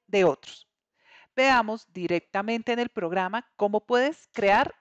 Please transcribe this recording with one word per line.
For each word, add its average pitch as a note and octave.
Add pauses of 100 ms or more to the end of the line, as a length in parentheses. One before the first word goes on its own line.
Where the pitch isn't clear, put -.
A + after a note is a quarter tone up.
de G3+
otros. - (680)
Veamos A#3+
directamente G3
en A#3
el A#3+
programa F#3+
cómo G#3
puedes B3+
crear G#3